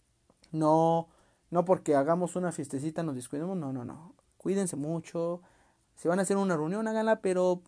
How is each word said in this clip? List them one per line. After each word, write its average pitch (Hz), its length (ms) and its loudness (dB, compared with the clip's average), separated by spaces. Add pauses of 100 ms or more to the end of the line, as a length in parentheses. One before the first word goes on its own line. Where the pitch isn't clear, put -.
(520)
No, 160 580 4 (400)
no 170 160 2
porque 170 300 2
hagamos 165 400 2
una 180 160 -2
fiestecita 156 520 -6
nos 147 120 -4
descuidemos, 151 420 -6
no, 139 160 -6
no, 123 120 -8
no. 160 300 -16 (220)
Cuídense 196 380 -2
mucho. 165 680 -4 (540)
Si - 120 -6
van 180 120 2
a - 40 2
hacer 196 140 0
una 190 180 2
reunión, 180 320 -2
háganla, 220 340 0
pero, 180 460 2